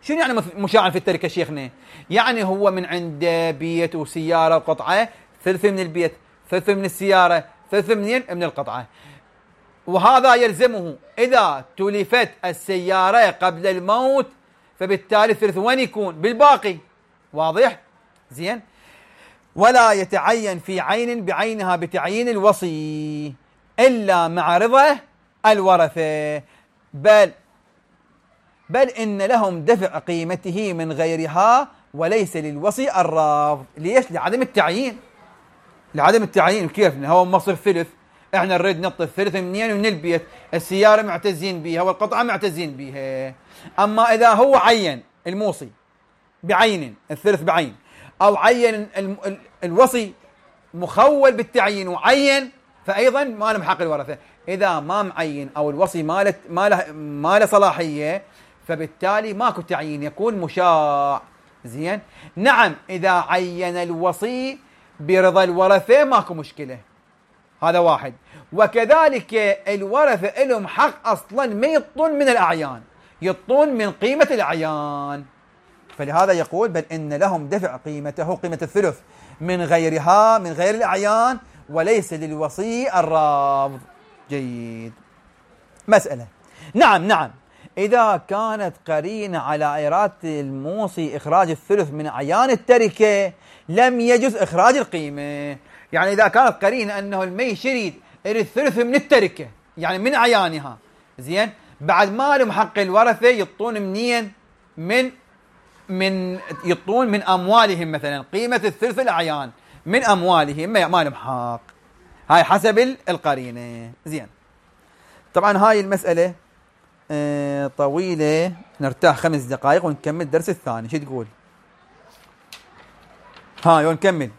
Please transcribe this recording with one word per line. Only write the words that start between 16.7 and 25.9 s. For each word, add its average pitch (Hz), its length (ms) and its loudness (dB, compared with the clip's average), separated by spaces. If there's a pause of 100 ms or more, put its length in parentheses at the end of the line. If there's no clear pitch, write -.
واضح؟ 160 460 0 (520)
زين. 180 300 -8 (920)
ولا 226 360 6
يتعين 196 680 0
في 185 200 -6
عين 220 460 -4
بعينها 190 500 -4
بتعيين 175 540 -4
الوصي 156 1040 -2 (460)
إلا 202 480 4
مع 170 300 0
رضا 269 400 4 (480)
الورثة، 160 1000 2 (500)